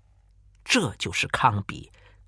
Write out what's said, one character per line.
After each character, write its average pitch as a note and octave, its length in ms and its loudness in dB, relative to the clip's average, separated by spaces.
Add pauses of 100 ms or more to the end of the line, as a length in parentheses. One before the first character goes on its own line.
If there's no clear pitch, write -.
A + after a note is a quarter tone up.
(640)
这 E3 320 2
就 - 140 -6
是 - 180 -2
康 G#2 380 2
比， - 240 -10 (380)